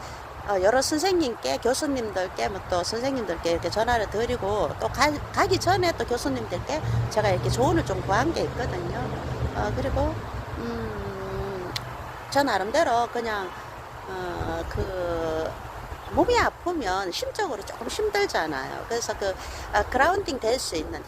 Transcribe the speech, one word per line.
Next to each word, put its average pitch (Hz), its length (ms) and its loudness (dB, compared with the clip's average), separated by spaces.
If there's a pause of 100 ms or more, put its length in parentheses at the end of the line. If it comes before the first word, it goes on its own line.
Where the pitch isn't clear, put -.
(480)
어, 202 120 4
여러 226 220 6
선생님께, 302 760 2
교수님들께, 226 920 0
뭐 190 200 -4
또 180 160 2
선생님들께 220 680 0
이렇게 170 180 2
전화를 226 400 2
드리고 208 600 0 (100)
또 220 80 0
가-, 277 220 4 (220)
가기 359 260 4
전에 359 380 4
또 233 100 0
교수님들께 247 760 -2 (280)
제가 214 200 2
이렇게 180 180 2
조언을 302 380 4
좀 185 160 -2
구한 240 320 2
게 208 80 0
있거든요. 180 560 -2 (580)
어, 208 200 0
그리고, 208 380 2 (440)
음, 202 1120 -6 (580)
저 277 120 4
나름대로 233 720 4
그냥, 214 360 -2 (600)
어, 170 600 -4
그 165 800 -2 (640)
몸이 392 260 6
아프면 226 720 0
심적으로 370 540 -2
조금 - 240 -8
힘들잖아요. 170 1000 0
그래서 226 300 -2
그, 190 160 0 (380)
아, 208 100 4
그라운딩 320 560 4
될 233 220 2
수 - 160 -4
있는, 160 320 -4